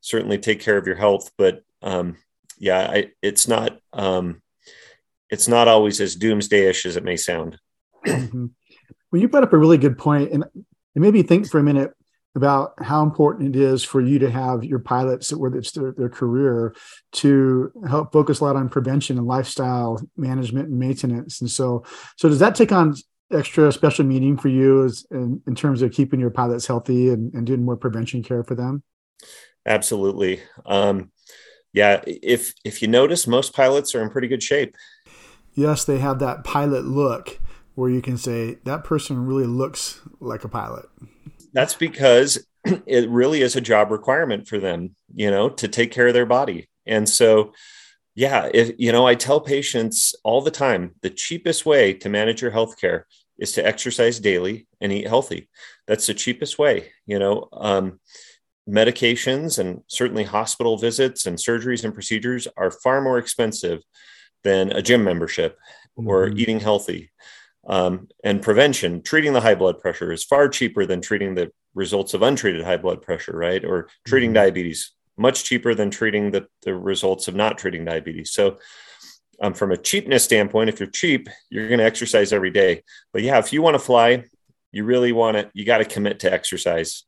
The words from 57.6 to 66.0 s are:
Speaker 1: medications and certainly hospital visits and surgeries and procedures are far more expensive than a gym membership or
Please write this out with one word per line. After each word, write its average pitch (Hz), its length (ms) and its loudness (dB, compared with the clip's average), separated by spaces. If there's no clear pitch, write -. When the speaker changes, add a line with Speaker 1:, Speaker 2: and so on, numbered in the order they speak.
Speaker 1:
medications 120 880 0
and 90 280 -6
certainly 107 380 -4
hospital 110 520 -2
visits 120 500 -2
and 87 120 -6
surgeries 117 460 -4
and 107 100 -6
procedures 117 600 -6
are 92 140 0
far 131 300 0
more 131 180 0
expensive 107 600 -4
than 95 300 2
a 98 100 -2
gym 117 220 4
membership 85 540 -2
or 98 320 0